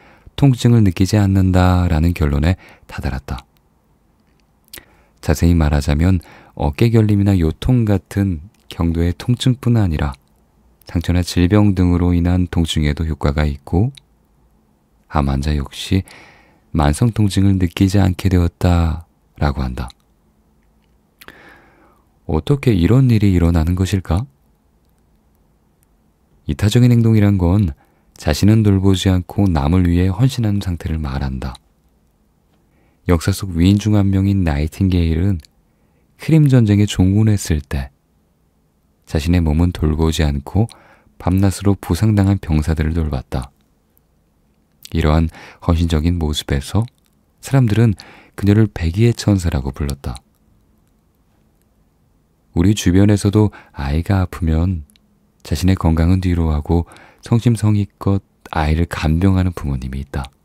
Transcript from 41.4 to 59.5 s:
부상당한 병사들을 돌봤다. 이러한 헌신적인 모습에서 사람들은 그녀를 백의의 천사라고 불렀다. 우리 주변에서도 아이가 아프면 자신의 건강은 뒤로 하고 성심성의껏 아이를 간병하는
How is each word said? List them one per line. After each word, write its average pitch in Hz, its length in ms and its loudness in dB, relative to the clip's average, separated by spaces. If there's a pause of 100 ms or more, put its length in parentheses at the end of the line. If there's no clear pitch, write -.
부상당한 101 600 0
병사들을 78 540 -2
돌봤다. 69 580 -6 (1400)
이러한 80 380 0 (360)
헌신적인 85 520 0
모습에서 76 680 -4 (560)
사람들은 117 520 0 (420)
그녀를 104 380 2
백의의 98 400 0
천사라고 82 580 -2
불렀다. 69 440 -8 (2500)
우리 92 200 2
주변에서도 101 800 2 (200)
아이가 80 500 -2
아프면 82 640 -2 (600)
자신의 90 320 0
건강은 85 440 0
뒤로 85 320 -2
하고 82 360 -2 (400)
성심성의껏 107 960 -2 (280)
아이를 78 340 0
간병하는 92 640 0